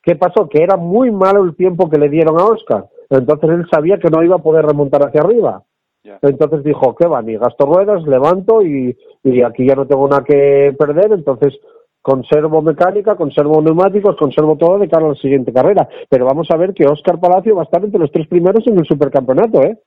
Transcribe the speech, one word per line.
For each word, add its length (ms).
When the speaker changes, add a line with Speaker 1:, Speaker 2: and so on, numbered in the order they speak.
Speaker 1:
¿Qué 140
pasó? 340
Que 140
era 140
muy 340
malo 320
el 140
tiempo 340
que 80
le 100
dieron 300
a 60
Óscar. 400
Entonces 400
él 180
sabía 300
que 100
no 140
iba 140
a 60
poder 220
remontar 380
hacia 200
arriba. 420
Speaker 2:
Ya. 180
Speaker 1:
Entonces 400
dijo, 320
"¿Qué 140
va? 140
Ni 140
gasto 300
ruedas, 380
levanto 580
y, 340
y 180
aquí 240
ya 80
no 140
tengo 180
nada 160
que 560
perder, 320
entonces 480
conservo 640
mecánica, 540
conservo 440
neumáticos, 560
conservo 400
todo 220
de 100
cara 180
a 20
la 80
siguiente 360
carrera". 360
Pero 160
vamos 280
a 40
ver 180
que 120
Óscar 320
Palacio 380
va 60
a 20
estar 180
entre 160
los 140
tres 160
primeros 400
en 100
el 80
supercampeonato, 760
¿eh? 220